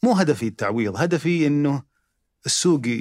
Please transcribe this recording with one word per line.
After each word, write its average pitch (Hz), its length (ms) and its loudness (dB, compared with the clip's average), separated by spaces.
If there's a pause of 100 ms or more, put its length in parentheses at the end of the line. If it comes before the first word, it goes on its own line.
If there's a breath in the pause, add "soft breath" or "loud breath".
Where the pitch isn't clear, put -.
مو 240 100 4
هدفي 151 340 0
التعويض، 104 500 -4
هدفي 165 500 0
إنه 143 360 0 (640)
السوق 170 340 0 (200)